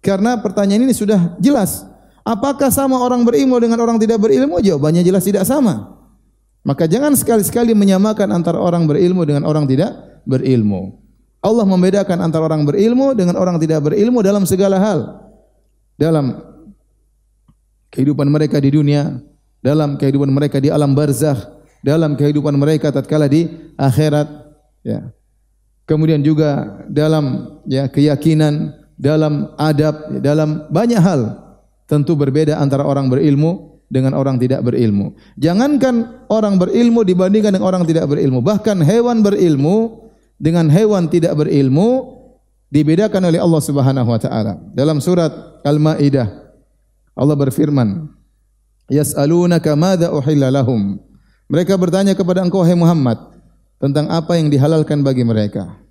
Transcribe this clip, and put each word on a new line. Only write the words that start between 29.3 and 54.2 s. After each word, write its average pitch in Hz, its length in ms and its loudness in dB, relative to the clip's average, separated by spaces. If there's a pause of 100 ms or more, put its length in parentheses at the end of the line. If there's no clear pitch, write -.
adab, 151 560 -2
ya, 131 80 -6
dalam 151 480 -2
banyak 220 320 0
hal 147 400 0 (480)
tentu 147 240 0
berbeda 147 420 0
antara 139 300 0
orang 139 240 0
berilmu 147 800 0
dengan 131 260 0
orang 135 240 -2
tidak 127 240 0
berilmu. 110 480 0 (240)
Jangankan 233 920 0
orang 208 260 0
berilmu 233 480 2
dibandingkan 190 480 2
dengan 190 140 -2
orang 185 180 0
tidak 160 240 0
berilmu, 139 320 0
bahkan 202 400 0
hewan 233 400 2
berilmu 202 880 0 (300)
dengan 165 320 2
hewan 190 400 2
tidak 165 260 0
berilmu 151 800 0 (560)
dibedakan 175 560 0
oleh 160 140 0
Allah 165 180 2
Subhanahu 135 480 0
wa 117 140 -2
taala. 110 340 -4 (160)
Dalam 147 300 -2
surat - 640 -2
Al-Maidah 143 760 0 (720)
Allah 147 240 0
berfirman, 127 720 -2 (800)
"Yas'alunaka 156 880 0
madza 170 380 0
uhilla 143 340 0
lahum." 120 480 0 (560)
Mereka 180 240 0
bertanya 185 400 0
kepada 185 240 0
engkau, 180 240 0
hai 175 80 4
Muhammad, 165 580 0 (520)
tentang 143 320 -2
apa 170 240 -2